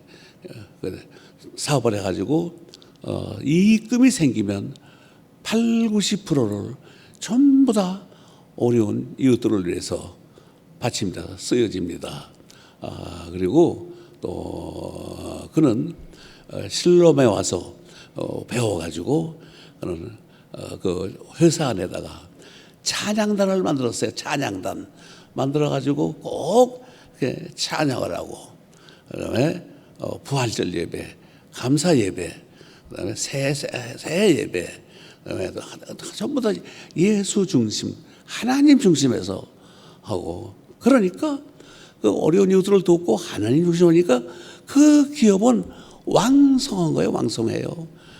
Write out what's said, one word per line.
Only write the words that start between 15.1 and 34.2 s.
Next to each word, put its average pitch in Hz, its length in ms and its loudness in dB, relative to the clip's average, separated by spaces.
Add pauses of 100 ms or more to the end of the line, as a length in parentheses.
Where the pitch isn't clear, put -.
그는, 156 400 2 (580)
어, 98 160 -10
실롬에 165 580 6
와서, 92 500 0 (400)
어, - 300 -8
배워가지고 107 960 -4 (380)
그는, 90 380 -10 (340)
어, 98 280 -14
그 92 380 -4 (220)
회사 160 280 4
안에다가 90 600 -8 (560)
찬양단을 202 800 0
만들었어요. 123 480 -2
찬양단 98 800 -6 (440)
만들어가지고 143 840 0
꼭 208 720 0 (340)
이렇게 - 360 -4
찬양을 120 600 -2
하고, 80 220 -10 (760)
그다음에, 131 540 -2 (340)
어, - 220 -8
부활절 120 520 -4
예배, 87 420 -8 (360)
감사 147 460 0
예배, 90 360 -4 (560)
그다음에 98 260 -8
새, 139 380 -4
새, 143 140 -6 (300)
새 175 400 2